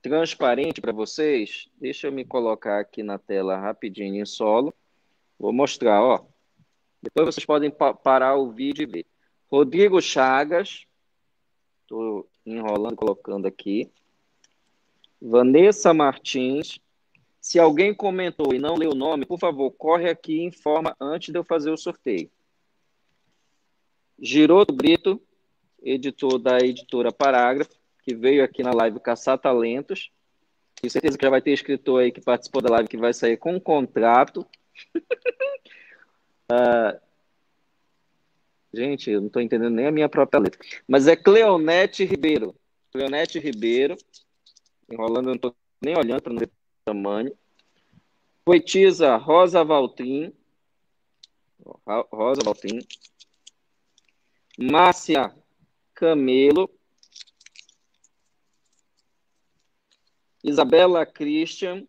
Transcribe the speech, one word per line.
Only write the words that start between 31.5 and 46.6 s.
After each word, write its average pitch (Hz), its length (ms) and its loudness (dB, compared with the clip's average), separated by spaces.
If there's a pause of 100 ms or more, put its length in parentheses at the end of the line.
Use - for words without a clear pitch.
escritor 135 500 0
aí 123 100 2
que - 80 -18
participou 123 420 -4
da 120 80 0
live 113 180 2
que - 80 -12
vai 117 160 0
sair 117 240 0
com 170 180 -6
um 185 60 -6
contrato. 127 880 0 (480)
<laughs> 523 760 -8 (840)
Ah, 120 480 2 (1700)
gente, 127 380 -6
eu 104 100 0
não 104 80 -8
tô 120 100 -6
entendendo 117 360 -2
nem 120 120 -2
a 151 60 0
minha 151 160 0
própria 143 320 2
letra. - 180 -2 (300)
Mas 135 180 4
é 165 80 8
Cleonete 190 920 4
Ribeiro. 147 500 -2 (340)
Cleonete 139 480 -6
Ribeiro. 131 600 -2 (920)
Enrolando, 117 380 -4
eu 131 60 -2
não 123 40 -8
tô 123 160 -6 (240)
nem 151 160 -4
olhando 127 280 0
pra 123 100 -10
não 117 60 -6
ver - 80 -4
o - 40 -20 (360)